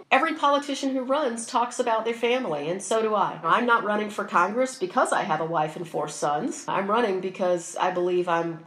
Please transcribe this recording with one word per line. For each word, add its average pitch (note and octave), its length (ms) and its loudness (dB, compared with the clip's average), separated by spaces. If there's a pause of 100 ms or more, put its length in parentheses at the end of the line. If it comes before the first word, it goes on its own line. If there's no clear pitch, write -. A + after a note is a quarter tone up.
Every C#4 240 4
politician C#4+ 640 0
who C4 80 -2
runs B3 420 -2
talks A#3+ 320 -2
about A3 280 0
their A#3 100 0
family, A#3 540 -2
and F#3+ 120 -4
so A3 220 0
do A3 100 0
I. E3 300 0
I'm G3 240 4
not A#3 160 4
running G#3 260 0
for G3+ 160 -4
Congress G#3+ 540 2
because B3 340 0
I D#3+ 80 2
have D#3 200 0
a E3 40 -2
wife D#3+ 300 0
and F3 120 -10
four D3+ 200 -4
sons. D3+ 600 -2
I'm G3 220 -2
running G#3 320 2
because F3+ 540 -2
I F#3 160 0
believe F3+ 360 0
I'm E3+ 400 -2